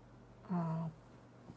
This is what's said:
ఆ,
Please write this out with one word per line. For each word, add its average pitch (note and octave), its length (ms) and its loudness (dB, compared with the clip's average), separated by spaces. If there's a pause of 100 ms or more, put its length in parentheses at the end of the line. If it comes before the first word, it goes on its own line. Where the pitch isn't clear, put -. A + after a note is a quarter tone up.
(520)
ఆ, E3 380 6 (680)